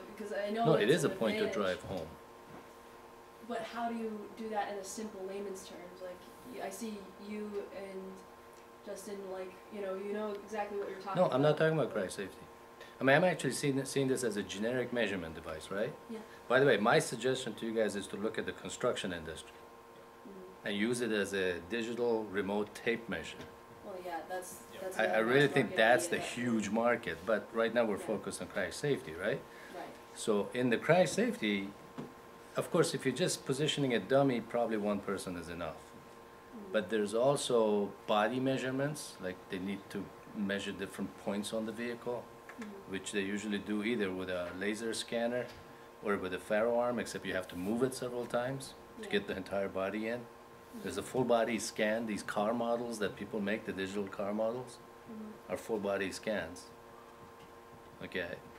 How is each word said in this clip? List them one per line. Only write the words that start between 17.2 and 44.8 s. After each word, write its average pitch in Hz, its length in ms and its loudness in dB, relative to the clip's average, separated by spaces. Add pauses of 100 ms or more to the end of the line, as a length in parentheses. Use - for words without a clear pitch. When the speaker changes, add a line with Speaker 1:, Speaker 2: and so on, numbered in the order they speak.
Speaker 2:
to 113 100 -6
you 113 80 -2
guys 107 220 2
is 98 120 -4
to - 100 -6
look 110 200 -2
at - 80 -2
the 92 80 -4
construction 104 600 -2
industry 80 380 -8 (680)
Speaker 1:
Mm-hmm. - 460 -14
Speaker 2:
and 101 100 -2
use 120 240 4
it 113 100 0
as 98 220 2
a 92 260 2 (120)
digital 117 540 2
remote 101 500 0
tape - 340 -2
measure. 82 280 -6 (460)
Speaker 1:
Well, 202 120 -8 (100)
yeah, 170 120 -6 (120)
that's, 180 280 -6 (160)
Speaker 3:
Yep. - 100 -12
Speaker 1:
that's - 160 -4
Speaker 2:
I, - 20 4
I 107 40 6
Speaker 1:
another 110 200 4
Speaker 2:
really 131 220 6
Speaker 1:
mass 135 80 2
Speaker 2:
think 131 140 6
Speaker 1:
market - 80 0
Speaker 2:
that's 113 300 8
the 107 100 0
Speaker 1:
idea. 92 100 -2
Speaker 2:
huge 113 420 0
market, 117 560 2
but 104 280 2
right 113 200 2
now 120 120 6
we're 104 120 2
Speaker 1:
Yeah. - 160 -6
Speaker 2:
focused 98 280 -4
on 87 80 -6
crash 90 260 -2
safety, 127 380 -2
right? 104 280 -2 (340)
Speaker 1:
Right. - 100 -8 (280)
Speaker 2:
So 101 400 2
in 123 160 2
the 113 80 6
crash 170 320 6
safety, 104 600 2 (840)
of - 140 -2
course, 165 240 4
if 139 120 -4
you're 123 100 2
just - 320 0
positioning 139 480 2
a 107 40 4
dummy, 127 420 6
probably 113 360 0
one 104 220 2
person 92 380 -4
is 85 120 -8
enough. 85 280 -6
Speaker 1:
Mm-hmm. - 960 -14
Speaker 2:
But 101 180 2
there's 104 240 2
also 113 760 6 (160)
body 113 340 6
measurements, 131 840 0
like 92 140 -4 (120)
they 98 80 -2
need 95 220 -4 (100)
to 101 140 -4 (340)
measure 98 340 0
different 95 380 -4 (160)
points 101 260 -2
on 110 140 -2
the 110 60 -4
vehicle, 117 520 -4 (360)
Speaker 1:
Mm-hmm. 208 340 -10
Speaker 2:
which - 180 -4
they 101 100 2
usually 101 360 0
do 104 260 -2
either 104 280 2
with 92 180 -4
a 90 200 -2 (100)
laser 110 340 0